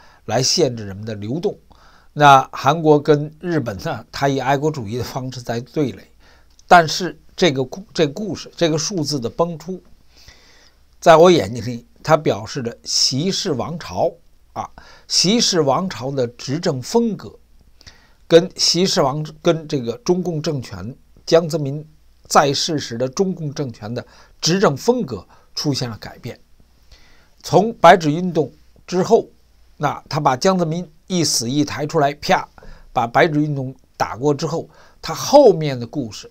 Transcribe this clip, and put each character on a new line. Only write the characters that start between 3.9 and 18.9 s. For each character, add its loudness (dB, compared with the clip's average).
他 -2
以 -2
爱 0
国 -2
主 -8
义 -8
的 -4
方 -8
式 -14
在 -6
对 -4
垒。 -18
但 6
是 -6
这 2
个 -2
故-， -10
这 0
故 -6
事， -16
这 0
个 -2
数 -4
字 -6
的 -6
崩 -4
出， -12
在 8
我 8
眼 2
睛 -8
里， -10
它 4
表 -2
示 -8
着 -6
习 -2
氏 -4
王 -6
朝 -2
啊， -10
习 0
氏 0
王 2
朝 -8
的 -2
执 -8
政 -2
风 -2
格， -14
跟 6
习 0
氏 0